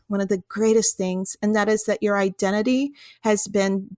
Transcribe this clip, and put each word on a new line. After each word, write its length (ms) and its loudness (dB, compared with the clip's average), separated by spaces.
one 120 -2
of 80 -2
the 180 -2
greatest 520 2
things. 420 -4
And 160 0
that 140 2
is 160 0
that 160 -2
your 160 0
identity 760 0
has 260 2
been 500 -2